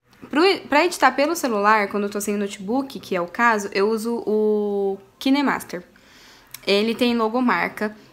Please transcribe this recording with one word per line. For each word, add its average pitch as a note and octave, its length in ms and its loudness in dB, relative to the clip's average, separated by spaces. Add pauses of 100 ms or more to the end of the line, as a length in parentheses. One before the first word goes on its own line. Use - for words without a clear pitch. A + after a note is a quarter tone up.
(300)
Pro, C4+ 100 0 (260)
pra D4+ 200 4
editar D#4 260 2
pelo C#4+ 240 0
celular, G#3+ 520 2
quando G#3 160 -4
eu G3 60 -6
tô G#3 120 -8
sem G#3 120 -4
o G3+ 40 -2
notebook, G#3 600 -4
que - 160 -8
é F3 60 0
o F3 60 -2
caso, A3 480 0
eu G3+ 160 2
uso A3+ 360 -4
o G#3 680 0 (220)
KineMaster. C4 680 0 (840)
Ele G#3 280 2
tem A#3+ 200 0
logomarca, A3 800 0 (180)